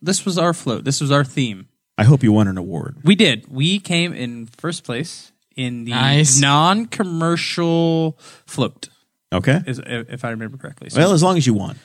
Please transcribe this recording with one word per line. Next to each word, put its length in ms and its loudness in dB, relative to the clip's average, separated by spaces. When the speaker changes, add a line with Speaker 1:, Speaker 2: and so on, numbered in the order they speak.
Speaker 1:
this 240 -4
was 120 -4
our 160 0
float. 300 -6
This 180 -4
was 100 0
our 120 4
theme. 440 -6
Speaker 2:
I 60 0
hope 200 6
you 80 6
won 160 4
an 100 -4
award. 460 -8
Speaker 1:
We 120 4
did. 340 2
We 300 -4
came 340 -4
in 340 -10
first 360 -12
place 480 -10
in 300 -8
the 60 -10
Speaker 3:
Nice. 480 4
Speaker 1:
non-commercial 1800 2
float. 440 -6
Speaker 2:
Okay. 320 2
Speaker 1:
Is, 140 -8
if, 300 -10
if 160 -12
I 60 -6
remember 260 -12
correctly. 320 -18
So, 100 -2
Speaker 2:
Well, 140 4
as 100 4
long 140 2
as 100 2
you 60 4
won. 320 -6